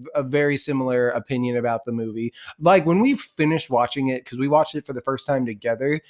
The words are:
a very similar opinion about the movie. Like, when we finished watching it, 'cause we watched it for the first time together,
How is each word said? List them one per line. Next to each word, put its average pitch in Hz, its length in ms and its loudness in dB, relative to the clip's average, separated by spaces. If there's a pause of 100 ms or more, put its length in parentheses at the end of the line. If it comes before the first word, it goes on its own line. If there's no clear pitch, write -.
(140)
a 147 80 0
very 143 340 0
similar 127 540 0
opinion 120 480 -2
about 117 260 -2
the 120 80 -6
movie. 113 400 -4 (260)
Like, 165 280 4
when 175 140 4
we 262 140 4
finished 156 540 0
watching 131 400 0
it, 127 160 -4
'cause 123 140 -10
we 139 100 0
watched 151 260 2
it 147 120 -8
for 139 80 -8
the 120 80 -8
first 135 240 -4
time 135 180 0
together, 117 640 -2